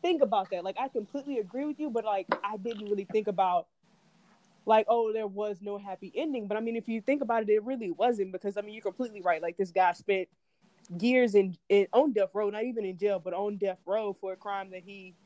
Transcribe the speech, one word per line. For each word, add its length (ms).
think 200
about 300
that. 120
Like, 160
I 80
completely 520
agree 260
with 140
you, 100
but, 160
like, 220
I 140
didn't 300
really 180
think 240
about, 400
like, 220
oh, 240
there 160
was 340
no 160
happy 380
ending. 320
But, 80
I 60
mean, 160
if 100
you 140
think 200
about 220
it, 60
it 140
really 280
wasn't, 400
because, 240
I 60
mean, 120
you're 80
completely 400
right. 200
Like, 160
this 140
guy 220
spent 360
years 360
in, 220
in, 240
on 220
death 200
row, 160
not 140
even 220
in 120
jail, 220
but 140
on 240
death 280
row 360
for 100
a 60
crime 340
that 120
he 320